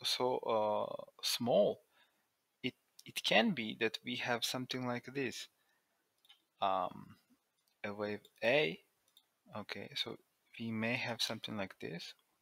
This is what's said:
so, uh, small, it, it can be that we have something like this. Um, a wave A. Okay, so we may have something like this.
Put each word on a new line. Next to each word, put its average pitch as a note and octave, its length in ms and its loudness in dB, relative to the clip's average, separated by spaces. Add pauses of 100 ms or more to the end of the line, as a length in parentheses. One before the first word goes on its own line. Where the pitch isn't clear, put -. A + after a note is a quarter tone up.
so, B2+ 360 2 (180)
uh, G#2+ 480 2 (180)
small, - 600 4 (840)
it, B2 100 -2 (320)
it - 160 -8
can G#3+ 300 6
be A#2 300 -2
that A2 240 2
we B2 100 -4
have A#2+ 300 0
something B2+ 420 -2
like A#2+ 260 -4
this. C3 360 -4 (1120)
Um, F#2+ 560 -2 (680)
a G#2 100 -4
wave G#2 280 -4 (200)
A. D3+ 380 4 (800)
Okay, G2+ 360 -10
so - 220 -4 (420)
we A#2 140 -6
may A2+ 220 0
have A#2+ 280 -2
something A2+ 360 -4
like F#2+ 240 -6
this. - 320 -10 (280)